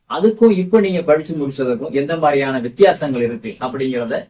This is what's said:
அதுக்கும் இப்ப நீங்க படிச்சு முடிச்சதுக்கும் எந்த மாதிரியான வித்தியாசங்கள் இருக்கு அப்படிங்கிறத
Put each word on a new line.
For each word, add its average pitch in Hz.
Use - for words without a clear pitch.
அதுக்கும் 220
இப்ப 185
நீங்க 185
படிச்சு 156
முடிச்சதுக்கும் 135
எந்த 143
மாதிரியான 139
வித்தியாசங்கள் 135
இருக்கு 113
அப்படிங்கிறத 127